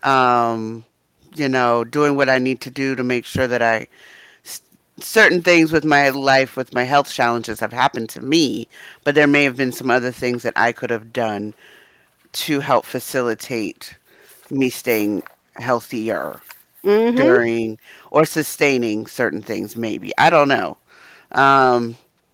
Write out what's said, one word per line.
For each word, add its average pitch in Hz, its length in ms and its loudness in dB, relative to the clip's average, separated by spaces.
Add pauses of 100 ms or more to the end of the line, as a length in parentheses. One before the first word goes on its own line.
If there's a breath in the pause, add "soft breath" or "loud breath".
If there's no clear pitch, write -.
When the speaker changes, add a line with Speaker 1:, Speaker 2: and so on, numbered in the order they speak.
Speaker 1:
Um, 117 840 0 (500)
you 143 140 -2
know, 120 340 2
doing 143 320 0
what 135 140 0
I 131 100 2
need 127 220 -2
to 131 100 -14
do 135 240 -4
to 127 80 -6
make 123 220 -2
sure 131 220 -2
that 120 140 -2
I, 113 260 0 (580 soft breath)
s-, - 160 -16 (380)
certain 180 420 2
things 165 300 4
with 156 120 2
my 143 260 4
life, 135 460 2
with 131 180 -8
my 123 100 0
health 139 280 0
challenges 117 480 -2
have 113 140 -4
happened 123 380 -2
to - 100 -16
me, 127 460 0 (360 loud breath)
but 143 120 -2
there 147 120 6
may 143 160 4
have 127 140 0
been 131 160 -2
some 127 180 -4
other 123 200 0
things 120 320 -4
that 117 120 -4
I 117 160 2
could 120 180 -10
have 113 220 -6
done 107 420 -4 (800 soft breath)
to 147 260 -4
help 139 260 0
facilitate 120 1120 -6 (540 soft breath)
me 135 200 -2
staying 107 540 -4 (320)
healthier 110 880 -6 (420)
Speaker 2:
Mm-hmm. 226 340 2
Speaker 1:
during 117 640 2 (320 soft breath)
or 156 140 4
sustaining 123 840 0
certain 104 340 -4
things, 101 340 -8
maybe. 107 440 -6
I 156 100 4
don't 151 180 4
know. 113 300 -2 (540 soft breath)
Um, 127 640 4 (360)